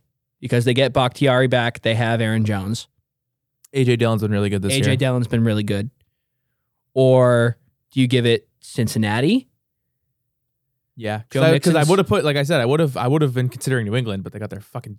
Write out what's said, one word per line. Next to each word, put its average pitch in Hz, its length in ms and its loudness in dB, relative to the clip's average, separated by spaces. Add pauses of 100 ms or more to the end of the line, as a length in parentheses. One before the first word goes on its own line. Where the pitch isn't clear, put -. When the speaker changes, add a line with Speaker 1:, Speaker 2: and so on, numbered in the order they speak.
(400)
Speaker 1:
Because 123 260 0
they 127 80 2
get 131 180 2
Bakhtiari 131 540 0
back, 123 380 -2
they 113 100 0
have 117 260 0
Aaron 110 260 0
Jones. 104 420 -6 (840)
Speaker 2:
A 135 100 2
J 123 120 2
Dillon's 113 280 0
been 107 80 -2
really 101 180 -2
good 98 140 -2
this 101 100 -2
Speaker 1:
A 135 80 0
J 135 100 0
Speaker 2:
year. 131 60 0
Speaker 1:
Dillon's 127 300 -2
been 117 160 0
really 107 180 0
good. 104 300 -4 (1040)
Or 123 640 4 (320)
do - 100 -2
you 127 60 4
give 120 180 2
it 117 220 0 (120)
Cincinnati? 120 880 -2 (1500)
Speaker 2:
Yeah, 107 240 -6 (100)
Speaker 1:
Joe 135 120 -2
Speaker 2:
'cause - 20 -
I, 160 160 4
'cause 165 160 2
I 156 40 2
Speaker 1:
Mixon's 147 100 2
Speaker 2:
would've 196 180 2
put, 196 180 0
like 143 120 0
I 143 60 0
said, 147 160 0
I 117 60 0
would've, 143 320 0
I 113 100 -2
would've 139 280 0
been 127 140 -2
considering 127 360 -4
New 104 100 -4
England, 107 280 -4
but 110 100 -14
they 110 60 -14
got 104 100 -10
their 101 120 -14
fucking 110 380 -16